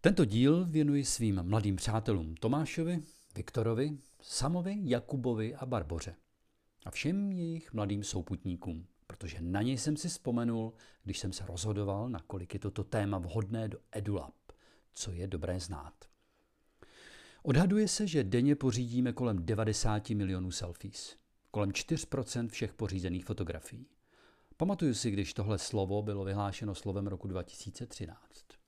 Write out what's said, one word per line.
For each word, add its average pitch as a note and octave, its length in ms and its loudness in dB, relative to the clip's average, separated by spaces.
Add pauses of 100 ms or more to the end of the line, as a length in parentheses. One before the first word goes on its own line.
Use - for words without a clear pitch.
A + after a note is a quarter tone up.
Tento E3 220 8
díl C#3 400 6
věnuji D3 400 2
svým G2+ 380 2
mladým G2+ 320 2
přátelům G2 600 0
Tomášovi, D#3 680 0 (320)
Viktorovi, A#2 640 0 (240)
Samovi, F3+ 600 0
Jakubovi A#2+ 760 0
a C3 100 -8
Barboře. F2 500 -2 (720)
A E2+ 60 -8
všem G3 400 0
jejich E3 420 -4
mladým G#2 300 0
souputníkům, F2 840 -4 (220)
protože D#2+ 340 -10
na F2+ 200 0
něj B2+ 160 2
jsem D3+ 200 0
si E3+ 120 -4
vzpomenul, A#2 640 0 (300)
když F#2 160 -4
jsem F#2+ 140 -2
se F#2 120 -8
rozhodoval, G2 640 -2
nakolik F2+ 440 -8
je G2+ 60 -4
toto G#2 240 -4
téma G2+ 340 0
vhodné G2+ 500 -2
do - 100 -6 (140)
EduLab, G2 420 -4 (600)
co - 180 -6
je F2 160 -4
dobré F2+ 320 -2
znát. E2 340 -8 (1500)
Odhaduje F#3 440 6
se, G#3+ 200 0
že D3+ 160 2
denně A#2+ 320 6
pořídíme B2 580 2
kolem G#2 320 0
devadesáti G#2+ 680 2
milionů F#2 360 0
selfies. - 640 -8 (360)
Kolem G2+ 220 0
čtyř - 320 -2
procent A#2+ 460 -2
všech - 220 -4
pořízených F2+ 520 -2
fotografií. G2 600 -6 (720)
Pamatuju F3+ 360 2
si, G#2+ 180 0
když G2 220 0
tohle G2+ 240 0
slovo G2+ 440 0
bylo G2+ 220 -2
vyhlášeno G2 520 -2
slovem G2+ 320 -2
roku G2 200 -4
dva F2+ 160 -2
tisíce - 440 -10
třináct. - 580 -12 (220)